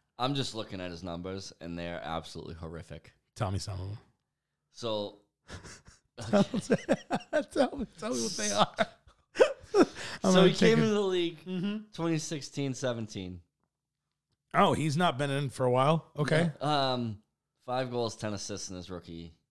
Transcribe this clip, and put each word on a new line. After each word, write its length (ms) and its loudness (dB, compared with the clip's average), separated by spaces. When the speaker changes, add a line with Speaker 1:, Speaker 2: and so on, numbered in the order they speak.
Speaker 1:
I'm 160 0
just 200 -4
looking 260 -8
at 100 -6
his 120 -10
numbers, 580 -8
and 180 -8
they're 240 -6
absolutely 520 -8
horrific. 580 -14
Speaker 2:
Tell 160 -4
me 80 -2
some 160 -10
of 60 -8
them. 180 -10
Speaker 1:
So, 460 -6
Speaker 2:
<laughs> 840 -18
Tell, 100 6
Speaker 1:
okay. 220 0
Speaker 2:
<laughs> 100 -8
tell 240 2
me, 100 -6
tell 160 -6
me 80 -2
what 140 -4
they 160 -4
are. 220 2
<laughs> 500 6
I'm 100 4
Speaker 1:
So 40 -
Speaker 2:
gonna 120 10
Speaker 1:
he 60 2
came 220 6
Speaker 2:
take 20 4
a 40 6
Speaker 1:
into 120 4
the 60 2
league 440 0
Speaker 2:
Mm-hmm. 320 -4
Speaker 1:
twenty 260 0
sixteen 560 -4
seventeen. 680 -6
Speaker 2:
Oh, 180 6
he's 240 0
not 220 2
been 120 0
in 200 -2
for 160 -2
a 40 4
while? 360 4
Okay. 360 2
Speaker 1:
No. 60 0
Um, 500 0
five 240 -4
goals, 240 -2
ten 180 -6
assists 380 -8
in 60 -10
his 120 -12
rookie 460 -12